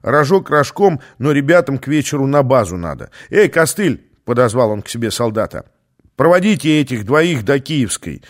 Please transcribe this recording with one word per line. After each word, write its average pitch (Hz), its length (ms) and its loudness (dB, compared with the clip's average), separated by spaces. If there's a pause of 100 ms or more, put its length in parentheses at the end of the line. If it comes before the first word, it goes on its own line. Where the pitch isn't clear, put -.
Рожок 147 480 0
рожком, 151 500 0 (180)
но 143 140 0
ребятам 143 460 2
к 131 100 -10
вечеру 143 380 -2
на 143 160 2
базу 117 340 0
надо. 78 340 -10 (200)
Эй, 196 180 4
Костыль", — 151 560 -2 (200)
подозвал 120 460 2
он 104 120 -6
к - 60 -18
себе 117 220 -6
солдата, 107 560 -4 (500)
"проводите 170 640 2
этих 127 240 -4
двоих 147 400 0
до 135 140 0
Киевской. 131 720 -6